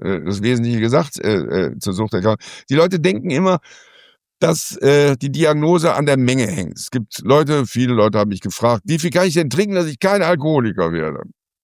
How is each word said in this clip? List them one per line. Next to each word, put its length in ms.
äh, 200
das 200
Wesentliche 360
gesagt, 400
äh, 500
äh, 100
zur 160
Suchterkrankung. 500
Die 60
Leute 260
denken 300
immer, 280
dass, 400
äh, 380
die 140
Diagnose 640
an 120
der 100
Menge 300
hängt. 320
Es 120
gibt 300
Leute, 460
viele 280
Leute 240
haben 120
mich 100
gefragt, 440
„Wie 140
viel 120
kann 180
ich 60
denn 160
trinken, 260
dass 100
ich 140
kein 220
Alkoholiker 720
werde?“ 300